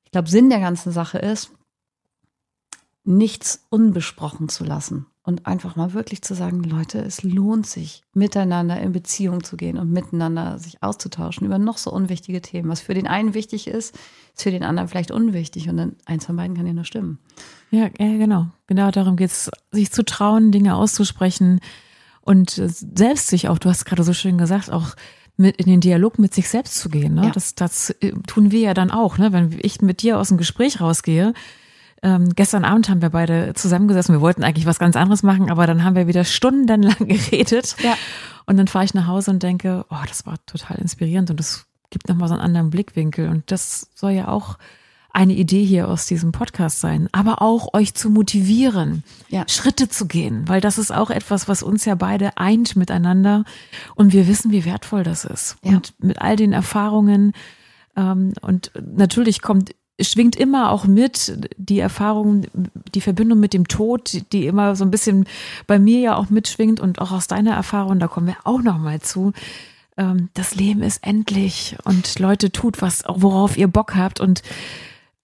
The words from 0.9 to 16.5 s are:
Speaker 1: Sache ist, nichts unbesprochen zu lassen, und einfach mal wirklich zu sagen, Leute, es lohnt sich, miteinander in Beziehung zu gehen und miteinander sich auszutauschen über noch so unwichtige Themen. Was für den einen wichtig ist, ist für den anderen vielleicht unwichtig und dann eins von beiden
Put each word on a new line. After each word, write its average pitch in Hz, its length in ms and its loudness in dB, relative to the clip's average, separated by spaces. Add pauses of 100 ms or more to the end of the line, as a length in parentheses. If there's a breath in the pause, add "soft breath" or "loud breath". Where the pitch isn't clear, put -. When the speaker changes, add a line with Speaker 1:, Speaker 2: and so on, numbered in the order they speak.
Speaker 1:
Sache 170 280 -6
ist, 214 320 -8 (1500)
nichts 202 640 -2
unbesprochen 175 800 -2
zu - 140 -10
lassen, 147 420 -8 (240)
und 175 160 -6
einfach 180 300 -8
mal 170 180 -6
wirklich 208 300 -10
zu 190 100 -10
sagen, 175 300 -6
Leute, 160 360 -6
es 208 220 -12
lohnt 202 460 -2
sich, - 340 -14 (140)
miteinander 180 640 -2
in 190 100 -4
Beziehung 175 520 -6
zu 170 140 -16
gehen 170 200 -8
und 170 140 -4
miteinander 170 640 -4
sich 165 240 -18
auszutauschen 175 640 -8
über 196 140 -2
noch 208 180 -2
so - 140 -10
unwichtige 185 500 -6
Themen. 170 260 -10
Was 165 140 -6
für 185 140 -8
den 190 100 -4
einen 208 300 -2
wichtig 214 320 -10
ist, 220 280 -10 (400 loud breath)
ist - 60 -14
für 202 80 -2
den 180 140 -4
anderen 170 260 -4
vielleicht 175 220 -6
unwichtig 175 580 -4
und 170 80 -4
dann 170 180 -6 (100)
eins 160 200 -6
von 170 100 -6
beiden 175 220 -6